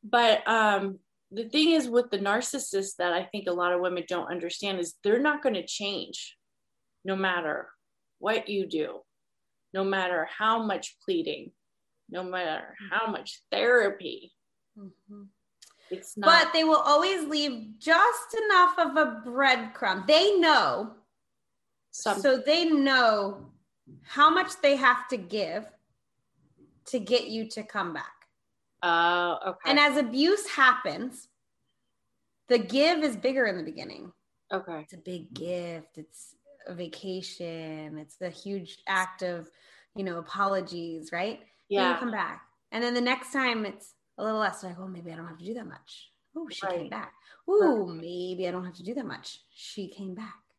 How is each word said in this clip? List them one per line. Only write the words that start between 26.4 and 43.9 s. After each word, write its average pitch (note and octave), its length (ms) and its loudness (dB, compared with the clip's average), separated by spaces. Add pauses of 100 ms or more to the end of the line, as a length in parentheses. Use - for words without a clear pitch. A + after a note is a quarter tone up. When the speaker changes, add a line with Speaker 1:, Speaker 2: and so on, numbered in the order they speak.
Speaker 2:
to B3+ 120 -4
get A3+ 280 0
you A3 220 -6
to A3 120 -10
come F#3 320 -6
back. C3+ 220 -10 (680)
Speaker 1:
Oh, F3 540 2 (100)
okay. F#3 240 -6
Speaker 2:
And C#4+ 80 6
as D4 180 4
abuse D4 500 2
happens, B3+ 800 0 (1200)
the B3 120 4
give C#4 440 2
is C4 120 0
bigger B3+ 320 0
in F#3 100 -2
the E3 60 -6
beginning. - 480 -14 (420)
Speaker 1:
Okay. F3+ 280 -8
Speaker 2:
It's D#3 120 -20
a F3+ 40 -20
big F3+ 360 -14
gift. E3+ 640 -10
It's - 380 -20 (320)
a F3+ 60 -14
vacation. E3 1200 -10
It's D3+ 200 -18
the F3+ 120 -8
huge F#3+ 480 -10 (100)
act F#3 360 -2
of, F3 260 -8 (460)
you G3 80 -8
know, F3 160 -6
apologies, E3+ 920 -4
right? F#3+ 280 -6 (300)
Then G3+ 100 2
you F#3 100 4
Speaker 1:
Yeah. E3+ 100 0
Speaker 2:
come A#3+ 120 -4
back. F#3+ 320 -6 (280)
And A3+ 120 -4
then A#3+ 100 -2
the B3 80 0
next B3+ 320 -2
time A#3+ 320 0
it's - 300 -14 (220)